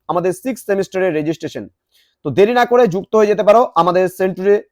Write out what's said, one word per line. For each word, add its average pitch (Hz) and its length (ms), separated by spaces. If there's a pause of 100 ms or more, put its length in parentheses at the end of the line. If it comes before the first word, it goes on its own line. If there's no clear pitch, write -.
আমাদের 175 260
সিক্স 240 320
সেমিস্টারের 190 480
রেজিস্ট্রেশন। 151 560 (540)
তো 151 60
দেরি 196 240
না 240 120
করে 240 220
যুক্ত 185 280
হয়ে 214 120
যেতে 208 160
পারো 220 320
আমাদের 175 340
সেন্টুরে। 190 460 (160)